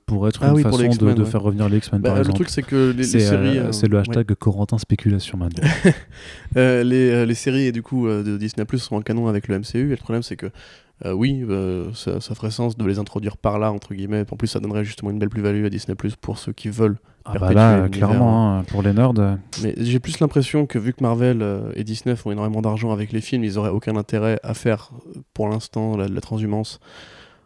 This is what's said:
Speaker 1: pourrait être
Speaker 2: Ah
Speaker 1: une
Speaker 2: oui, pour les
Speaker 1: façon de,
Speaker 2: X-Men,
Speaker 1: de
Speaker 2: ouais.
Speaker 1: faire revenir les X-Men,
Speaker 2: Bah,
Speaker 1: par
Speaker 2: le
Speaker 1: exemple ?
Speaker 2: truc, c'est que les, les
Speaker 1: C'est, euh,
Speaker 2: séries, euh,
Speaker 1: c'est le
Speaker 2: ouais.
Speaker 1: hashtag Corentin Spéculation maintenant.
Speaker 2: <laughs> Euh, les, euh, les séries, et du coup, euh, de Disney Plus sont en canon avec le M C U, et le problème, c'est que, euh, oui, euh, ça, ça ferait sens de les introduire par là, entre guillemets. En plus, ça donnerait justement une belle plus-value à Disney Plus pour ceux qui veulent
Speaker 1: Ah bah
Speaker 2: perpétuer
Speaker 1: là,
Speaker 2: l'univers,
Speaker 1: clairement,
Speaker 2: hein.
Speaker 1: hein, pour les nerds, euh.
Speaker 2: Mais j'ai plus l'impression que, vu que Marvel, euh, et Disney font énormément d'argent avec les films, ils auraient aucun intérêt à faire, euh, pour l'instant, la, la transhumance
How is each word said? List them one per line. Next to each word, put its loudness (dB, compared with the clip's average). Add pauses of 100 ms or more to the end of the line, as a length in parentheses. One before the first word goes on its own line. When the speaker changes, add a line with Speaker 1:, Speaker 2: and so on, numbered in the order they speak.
Speaker 1:
pourrait 0
être -4
Speaker 2:
Ah 4
Speaker 1:
une 6
Speaker 2:
oui, 6
pour 4
les 4
Speaker 1:
façon 4
de, 4
Speaker 2:
X-Men, 4
Speaker 1:
de 4
Speaker 2:
ouais. 0
Speaker 1:
faire 0
revenir 0
les 2
X-Men, 0
Speaker 2:
Bah, 0
Speaker 1:
par 2
Speaker 2:
le 2
Speaker 1:
exemple ? 2
Speaker 2:
truc, 0
c'est -6
que 2
les, -2
les -2
Speaker 1:
C'est, 4
euh, 4
Speaker 2:
séries, 4
euh, -2
Speaker 1:
c'est 2
le 4
Speaker 2:
ouais. 4
Speaker 1:
hashtag 0
Corentin 0
Spéculation 0
maintenant. 0 (160)
Speaker 2:
<laughs> -2
Euh, 4
les, 4
euh, 4
les 2
séries, 0
et 0
du -6
coup, -2
euh, 0
de -2
Disney -4
Plus -4
sont -6
en -2
canon -2
avec -2
le 0
M -4
C -6
U, 0
et 0
le -2
problème, -4
c'est -10
que, -10 (580)
euh, -4
oui, 0
euh, -4
ça, -6
ça -10
ferait -6
sens -4
de -4
les 0
introduire -6
par -2
là, 0
entre -8
guillemets. -4
En -10
plus, -4
ça -2
donnerait -4
justement -8
une -4
belle 0
plus-value -2
à 0
Disney -6
Plus -6
pour -8
ceux -10
qui -10
veulent 2 (300)
Speaker 1:
Ah -10
bah -2
Speaker 2:
perpétuer 4
Speaker 1:
là, 8
Speaker 2:
l'univers, 0 (180)
Speaker 1:
clairement, 4
Speaker 2:
hein. 0
Speaker 1:
hein, -4
pour -4
les 4
nerds, 4
euh. 2 (280)
Speaker 2:
Mais -2
j'ai 0
plus -8
l'impression 2
que, -2
vu -2
que -4
Marvel, 2
euh, -4
et -6
Disney -4
font -8
énormément -2
d'argent 0
avec -4
les -2
films, -2
ils -2
auraient 0
aucun -2
intérêt -2
à -6
faire, -4 (220)
euh, -16 (140)
pour -4
l'instant, -4
la, -2
la -6
transhumance -4 (640)